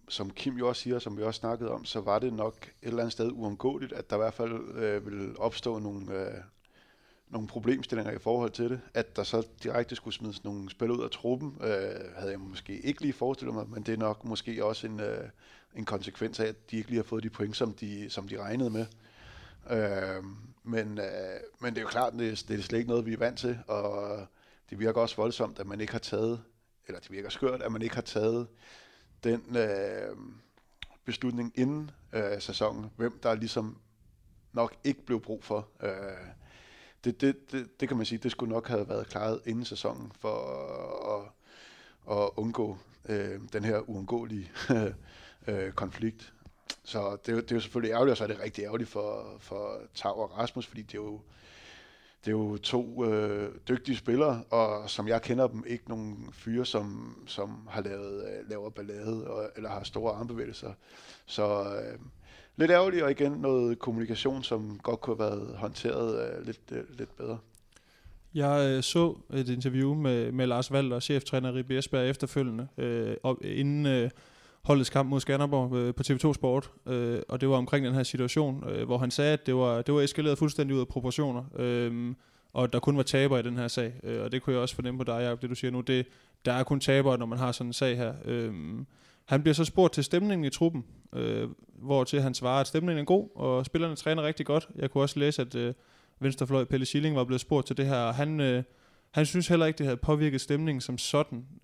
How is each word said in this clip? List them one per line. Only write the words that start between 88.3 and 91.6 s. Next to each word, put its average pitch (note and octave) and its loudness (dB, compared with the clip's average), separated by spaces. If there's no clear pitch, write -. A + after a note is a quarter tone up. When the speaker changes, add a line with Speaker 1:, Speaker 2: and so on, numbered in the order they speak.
Speaker 2:
han - 4
bliver D3+ 8
så D#3+ 4
spurgt F3 6
til C#3+ 2
stemningen F3+ 2
i C3+ 2
truppen, E3 2
øh, A2+ 0